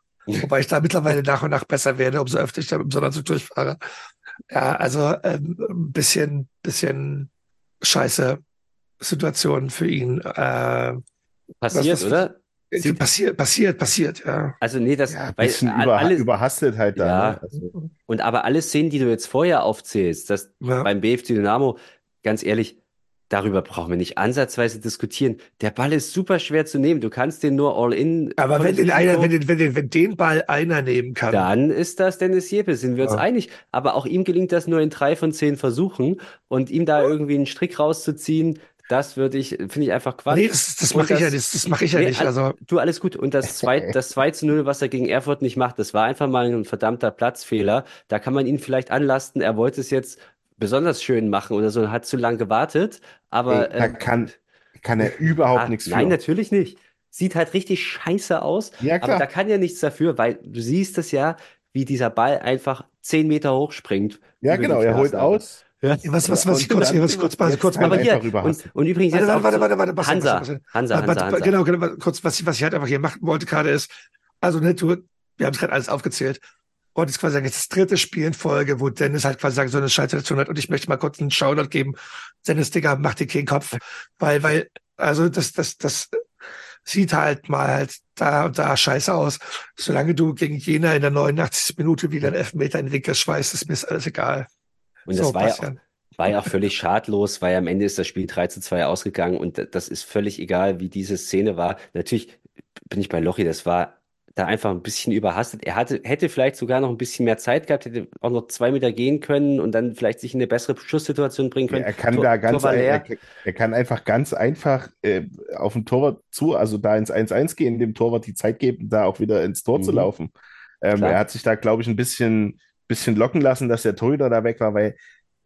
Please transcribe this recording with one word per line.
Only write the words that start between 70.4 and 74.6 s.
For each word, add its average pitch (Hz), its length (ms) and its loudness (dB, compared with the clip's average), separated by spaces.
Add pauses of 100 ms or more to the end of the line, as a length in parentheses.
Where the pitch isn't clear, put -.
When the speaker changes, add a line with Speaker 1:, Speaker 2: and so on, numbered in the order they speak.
Speaker 2:
Bastian. - 160 -20
Speaker 1:
Hansa, 117 220 0
Speaker 2:
Warte, 151 120 0
Speaker 1:
Hansa, 170 120 2
Speaker 2:
warte, 95 160 0
Speaker 1:
Hansa. - 80 -2 (180)
Speaker 2:
genau, - 20 2 (220)
genau, - 140 -6
kurz, - 240 -2
was 160 160 -2
ich, 165 60 -4
was 165 100 0
ich 117 80 -2
halt 160 100 -2
einfach 143 140 -2
hier 139 100 0
machen 147 240 -4
wollte 156 240 -2
gerade 151 240 0
ist, 143 180 0 (520)
also, 180 180 2
ne, 170 160 2